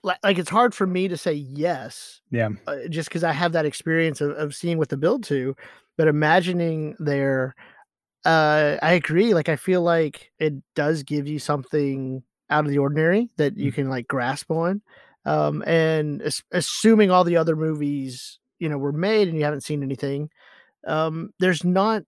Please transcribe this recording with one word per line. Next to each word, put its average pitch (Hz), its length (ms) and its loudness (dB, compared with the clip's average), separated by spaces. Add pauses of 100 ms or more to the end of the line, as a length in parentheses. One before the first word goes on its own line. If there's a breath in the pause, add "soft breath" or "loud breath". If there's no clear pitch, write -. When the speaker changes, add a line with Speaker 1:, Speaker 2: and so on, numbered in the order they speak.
Speaker 1:
li-, 180 180 0
like, 196 160 2
it's 170 120 -6
hard 233 240 4
for 196 120 0
me 185 220 -2
to 180 80 -4
say 165 160 -2
yes, 143 880 -6 (100)
Speaker 2:
Yeah. 117 200 0 (180)
Speaker 1:
uh, 139 200 -8
just 160 220 -6
'cause 165 140 -2
I 165 80 2
have 165 200 0
that 160 140 0
experience 160 540 -2
of, 143 120 0
of 147 220 -6
seeing 170 240 -4
what 156 120 0
to 147 60 -2
build 196 280 0
to, 135 320 -2 (420 loud breath)
but 160 80 4
imagining 160 960 2
there, 135 540 0 (720 loud breath)
uh, 151 560 4
I 160 100 4
agree. 180 420 2
Like, 160 140 2
I 156 80 2
feel 180 260 0
like 165 560 0
it 156 160 0 (200)
does 151 280 0
give 147 240 -4
you 151 120 -6
something 135 840 -4 (280)
out 151 160 2
of 143 40 -2
the 143 80 2
ordinary 160 600 2
that 143 180 0
you 117 160 -2
Speaker 2:
Mm. - 20 -12
Speaker 1:
can, 135 160 -2
like, 127 180 -6
grasp 131 420 -4
on. 170 320 -2 (420 soft breath)
Um, 151 420 0
and 160 560 0
as-, - 200 -4 (100)
assuming 214 580 4
all 180 140 6
the 170 140 2
other 160 180 2
movies, 143 840 -4 (200)
you 165 100 -4
know, 147 100 -2
were 139 140 -2
made 196 360 2
and 160 100 -2
you 151 60 2
haven't 147 180 -2
seen 147 200 -4
anything, 139 460 -4 (580 soft breath)
um, 160 540 -2
there's 185 240 0
not 190 440 2